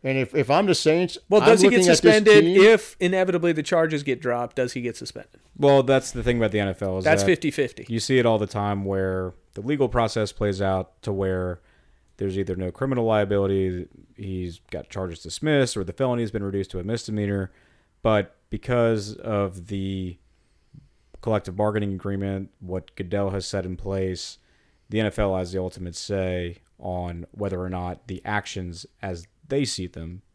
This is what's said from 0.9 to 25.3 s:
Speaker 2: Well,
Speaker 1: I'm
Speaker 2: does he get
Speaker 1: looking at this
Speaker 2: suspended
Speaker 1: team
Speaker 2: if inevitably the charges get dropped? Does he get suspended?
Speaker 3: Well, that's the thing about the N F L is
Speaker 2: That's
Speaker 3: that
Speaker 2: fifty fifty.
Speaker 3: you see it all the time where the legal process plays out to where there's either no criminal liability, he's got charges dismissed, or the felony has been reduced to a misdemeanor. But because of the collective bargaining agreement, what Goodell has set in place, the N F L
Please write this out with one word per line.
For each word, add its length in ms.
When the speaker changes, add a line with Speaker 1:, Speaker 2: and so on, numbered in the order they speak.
Speaker 2:
Well, 140
Speaker 1:
I'm 80
Speaker 2:
does 100
he 80
get 120
Speaker 1:
looking 100
at 20
this 80
Speaker 2:
suspended 460
Speaker 1:
team 180
Speaker 2:
if 380
inevitably 500
the 120
charges 400
get 180
dropped? 340
Does 160
he 100
get 140
suspended? 460
Speaker 3:
Well, 260
that's 280
the 120
thing 140
about 140
the 100
N 80
F 120
L 180
is 40
Speaker 2:
That's 200
Speaker 3:
that 40
Speaker 2:
fifty 240
fifty. 380
Speaker 3:
you 100
see 180
it 80
all 120
the 100
time 380
where 480
the 60
legal 280
process 420
plays 300
out 400
to 100
where 480
there's 240
either 160
no 160
criminal 320
liability, 840
he's 440
got 180
charges 320
dismissed, 540
or 80
the 80
felony 320
has 80
been 120
reduced 280
to 80
a 60
misdemeanor. 640
But 360
because 680
of 500
the 500
collective 340
bargaining 380
agreement, 560
what 360
Goodell 360
has 140
set 200
in 100
place, 640
the 100
N 80
F 120
L 160